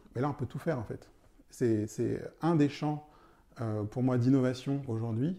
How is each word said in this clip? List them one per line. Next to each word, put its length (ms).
Mais 60
là, 80
on 40
peut 120
tout 140
faire, 200
en 40
fait. 260
C'est, 360
c'est 360
un 140
des 140
champs, 380
euh, 240
pour 200
moi, 140
d'innovation 680
aujourd'hui, 520